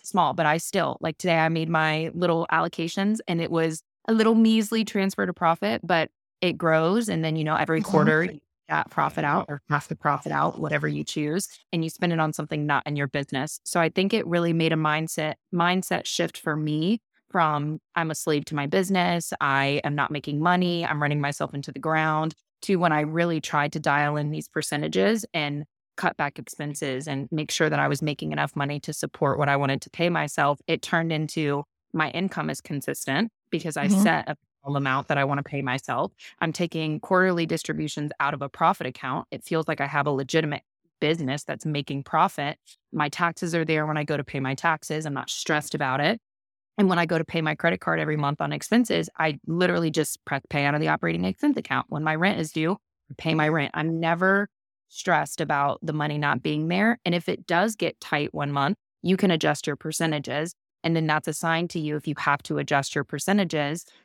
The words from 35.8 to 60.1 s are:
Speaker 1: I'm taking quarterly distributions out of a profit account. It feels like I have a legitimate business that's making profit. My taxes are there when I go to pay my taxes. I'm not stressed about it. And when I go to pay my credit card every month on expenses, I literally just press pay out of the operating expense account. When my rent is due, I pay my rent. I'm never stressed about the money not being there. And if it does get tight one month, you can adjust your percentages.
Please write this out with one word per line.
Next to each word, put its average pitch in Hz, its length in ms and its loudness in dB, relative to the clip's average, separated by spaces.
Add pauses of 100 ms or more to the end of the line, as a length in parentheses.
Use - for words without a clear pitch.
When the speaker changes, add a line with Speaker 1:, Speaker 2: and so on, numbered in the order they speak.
Speaker 1:
I'm 165 120 0
taking 160 460 -2
quarterly 180 480 2
distributions 156 720 -4
out 147 160 0
of 135 80 -8
a 139 60 -4
profit 170 380 2
account. 131 440 -6
It 131 140 -10
feels 160 240 -2
like 156 120 -2
I 143 60 0
have 143 220 0
a - 20 2
legitimate 143 520 0 (380)
business 147 440 0
that's - 200 -8
making 147 400 -2
profit. 156 540 0 (340)
My 147 160 -2
taxes 170 460 -2
are 165 100 0
there 156 220 0
when 151 100 -2
I 151 80 0
go 147 120 -2
to 143 80 -4
pay 135 160 -6
my 135 160 -2
taxes. 156 500 -2
I'm 143 80 -4
not 127 160 -6
stressed - 460 -2
about 139 240 0
it. 185 200 2 (580)
And 196 100 6
when 175 100 4
I 170 80 4
go 165 100 0
to 160 80 0
pay 165 180 -2
my 156 120 0
credit 170 260 0
card 160 200 0
every 151 160 -2
month 147 240 -2
on 147 120 -2
expenses, 175 640 0
I 160 300 0
literally 170 440 2
just 151 340 -2
press 139 260 -4
pay 143 140 0
out 143 100 2
of 151 60 0
the 156 80 2
operating 170 360 0
expense 262 320 0
account. 131 320 -2
When 151 160 -4
my 156 120 0
rent 180 240 0
is 156 120 -6
due, 160 200 0 (380)
I 143 60 -18
pay 160 180 0
my 151 140 4
rent. 156 260 2
I'm 165 260 -2
never 185 480 2 (400)
stressed - 520 -2
about 143 420 0
the 156 100 -4
money 151 260 -2
not 147 240 0
being 156 260 0
there. 208 360 2
And 175 100 2
if 170 140 -2
it - 180 -4
does 190 300 2
get - 240 -4
tight - 340 -2
one 143 180 -2
month, 143 260 0 (240)
you 180 140 4
can 190 140 4
adjust 156 360 0
your 147 100 -2
percentages. 156 800 -4 (300)